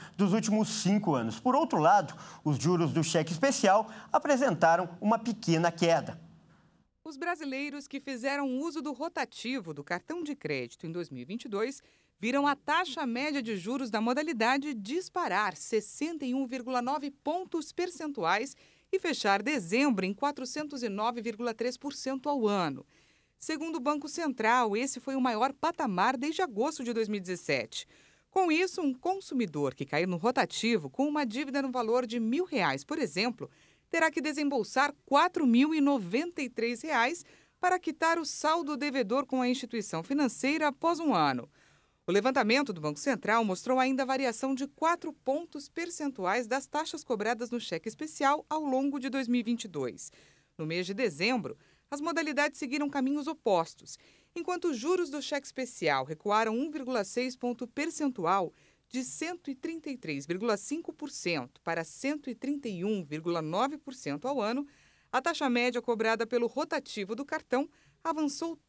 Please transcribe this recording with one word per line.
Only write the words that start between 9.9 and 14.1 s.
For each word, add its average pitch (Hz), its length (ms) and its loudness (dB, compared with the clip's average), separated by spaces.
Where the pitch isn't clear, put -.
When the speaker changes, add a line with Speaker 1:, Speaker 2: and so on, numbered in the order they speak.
Speaker 2:
de 294 140 -6
crédito 135 500 -6
em 160 60 -6
dois 170 160 -6
mil 127 140 -10
e - 20 -10
vinte 202 220 -10
e - 20 -12
dois 220 340 -4
viram 269 260 2
a 285 80 2
taxa 302 520 -2
média 277 360 -2
de 220 140 -2
juros 233 340 -4
da 214 120 0
modalidade 269 720 2